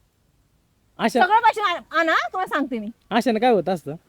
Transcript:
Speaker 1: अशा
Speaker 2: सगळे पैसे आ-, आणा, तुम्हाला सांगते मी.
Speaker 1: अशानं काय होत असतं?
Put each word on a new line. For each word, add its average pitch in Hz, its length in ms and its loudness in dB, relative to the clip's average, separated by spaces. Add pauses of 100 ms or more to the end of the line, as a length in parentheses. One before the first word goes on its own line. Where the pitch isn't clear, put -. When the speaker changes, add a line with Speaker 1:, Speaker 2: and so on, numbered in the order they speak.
(1000)
Speaker 1:
अशा 254 280 2
Speaker 2:
सगळे 415 120 4
पैसे 440 220 2
आ-, 330 400 -2
आणा, 330 120 2
तुम्हाला 381 340 -2
सांगते 277 320 -4
मी. 208 100 -10 (220)
Speaker 1:
अशानं 220 280 0
काय 247 140 2
होत 170 160 0
असतं? 170 240 -6 (160)